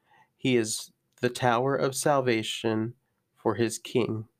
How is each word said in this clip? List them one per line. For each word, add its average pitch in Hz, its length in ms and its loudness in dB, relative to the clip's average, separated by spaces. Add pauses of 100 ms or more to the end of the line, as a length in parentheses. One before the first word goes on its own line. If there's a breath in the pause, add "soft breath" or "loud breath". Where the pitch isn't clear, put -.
(360 soft breath)
He 127 200 2
is 107 360 -2 (300)
the 123 80 2
tower 123 460 2
of 135 200 0
salvation 117 1000 0 (420)
for 110 200 -2
his 110 240 -2
king, 110 480 -2 (120)